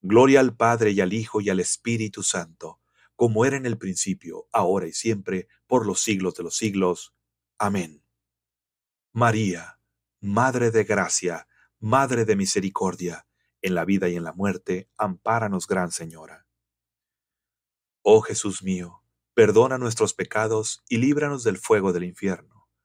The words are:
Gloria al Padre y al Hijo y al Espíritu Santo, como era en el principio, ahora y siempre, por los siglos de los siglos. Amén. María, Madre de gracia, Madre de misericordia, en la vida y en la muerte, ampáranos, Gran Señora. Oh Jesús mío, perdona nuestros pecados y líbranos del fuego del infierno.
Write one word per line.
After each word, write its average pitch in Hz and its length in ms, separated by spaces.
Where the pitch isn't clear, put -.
Gloria 131 380
al 127 160
Padre 117 360
y 98 100
al 92 120
Hijo 110 280
y 101 80
al 92 100
Espíritu 110 640
Santo, 82 580
como 117 300
era 135 120
en 131 80
el 113 140
principio, 92 720
ahora 95 360
y 82 60
siempre, 95 540
por 117 220
los 92 140
siglos 92 340
de 87 80
los 82 120
siglos. 95 600
Amén. 95 460
María, 110 680
Madre 117 480
de 110 140
gracia, 92 640
Madre 123 460
de 107 100
misericordia, 92 920
en 92 120
la 82 120
vida 95 220
y 87 80
en 85 80
la 82 100
muerte, 95 640
ampáranos, 104 680
Gran 90 240
Señora. 80 540
Oh 107 180
Jesús 104 400
mío, 90 420
perdona 113 440
nuestros 113 360
pecados 110 760
y 143 100
líbranos 143 460
del 104 140
fuego 98 340
del 87 120
infierno. - 680